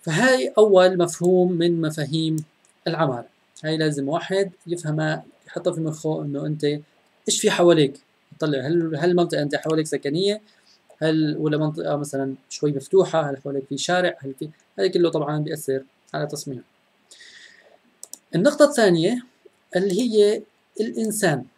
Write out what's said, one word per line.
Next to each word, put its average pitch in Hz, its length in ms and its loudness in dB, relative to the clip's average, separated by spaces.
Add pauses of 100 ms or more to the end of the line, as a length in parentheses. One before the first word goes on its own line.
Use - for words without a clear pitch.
فهاي 254 560 2
أول 185 400 6
مفهوم 180 540 2
من 170 280 0
مفاهيم 156 560 -2 (500)
العمارة. 147 400 -4 (380)
هاي 156 120 -2
لازم 147 320 -2
واحد 185 420 -2 (160)
يفهمها، 156 580 -4 (220)
يحطها 175 260 -4
في 160 80 -6
مخه 156 420 -6
إنه 143 240 -6
أنت 151 180 -6 (640)
إيش - 120 -2
في 208 100 2
حواليك. 160 500 4 (380)
طلع 151 200 -2
هل، 160 380 -2
هل 170 140 0
المنطقة 160 320 2
أنت 147 140 -2
حواليك 156 300 -2
سكنية؟ 170 540 -2 (640)
هل 156 360 0
ولا 151 200 0
منطقة 151 380 -2
مثلا 139 380 -6 (160)
شوي 147 220 -4
مفتوحة؟ 160 580 0
هل 139 60 -6
حواليك 139 320 -6
في 143 100 -8
شارع؟ 180 400 -2
هل 135 200 -10
في، 151 100 -10 (300)
هذا 190 80 0
كله 175 240 2
طبعا 151 280 -2
بيأثر 147 440 -4 (320)
على 151 120 -4
تصميمك. 147 380 -10 (1700)
النقطة 226 300 4
الثانية 190 640 2 (500)
اللي 185 240 0
هي 214 420 2 (380)
الإنسان. 214 640 -2 (140)